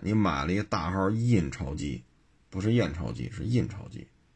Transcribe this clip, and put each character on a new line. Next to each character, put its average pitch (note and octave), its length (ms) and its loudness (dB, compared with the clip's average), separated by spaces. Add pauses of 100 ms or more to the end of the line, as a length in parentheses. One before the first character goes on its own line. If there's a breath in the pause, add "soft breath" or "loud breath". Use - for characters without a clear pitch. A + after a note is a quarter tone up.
你 G2+ 120 0
买 E2+ 320 2
了 F2 80 0
一 G2+ 100 0
大 F2+ 280 -2
号 F#2+ 180 2
印 A2 400 4
钞 C#2 240 -6
机， C#2 300 -6 (460)
不 F#2 120 -6
是 A2 120 2
验 F#2+ 200 2
钞 D#2+ 180 -6
机， - 200 -6
是 - 120 -8
印 A#2 240 2
钞 - 220 -12
机。 - 180 -14 (280)